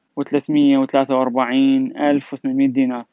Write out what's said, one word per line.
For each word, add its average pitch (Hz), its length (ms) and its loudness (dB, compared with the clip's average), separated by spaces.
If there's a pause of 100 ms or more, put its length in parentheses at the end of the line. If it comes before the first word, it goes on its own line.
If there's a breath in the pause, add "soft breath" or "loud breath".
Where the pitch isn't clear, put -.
(160)
وثلاثمية 143 640 2
وثلاثة 135 400 0
وأربعين 131 760 0
ألف 147 360 -2
وثمانمية. 135 360 -2
دينار 127 440 -2